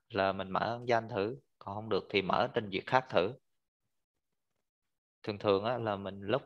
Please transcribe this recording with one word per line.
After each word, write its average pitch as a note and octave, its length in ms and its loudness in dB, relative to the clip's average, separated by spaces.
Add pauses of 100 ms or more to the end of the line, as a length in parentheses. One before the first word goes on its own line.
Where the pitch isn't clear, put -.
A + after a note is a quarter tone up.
là G2 240 2
mình F#2+ 180 -6
mở F#2 100 0
ẩn A#2+ 280 -2
danh A2+ 200 2
thử, A2 280 0 (220)
còn G2+ 160 -10
không A2 140 -8
được G2 220 0
thì G2 120 4
mở F#2+ 320 2
trình A2 180 -2
duyệt F#2+ 140 -4
khác C3 240 2
thử. G2 220 2 (1900)
Thường G#2 160 -4
thường G2+ 260 2
á, A#2+ 140 0
là A2 180 -2
mình G2 240 -8
lúc G#2+ 260 -2